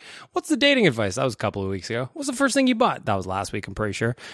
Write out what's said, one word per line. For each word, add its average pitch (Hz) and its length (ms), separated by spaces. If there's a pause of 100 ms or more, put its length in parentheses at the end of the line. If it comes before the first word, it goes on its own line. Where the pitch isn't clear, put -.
(340)
"What's - 160
the 294 80
dating 262 300
advice?" 110 280
That 135 80
was 123 120
a - 20
couple 101 260
of 95 60
weeks 98 200
ago. 123 220
"What's 277 160
the 262 80
first 269 180
thing 269 140
you 254 80
bought?" 214 300
That 104 100
was 92 100
last 95 280
week, 104 140
I'm 101 60
pretty 104 200
sure. 117 240 (160)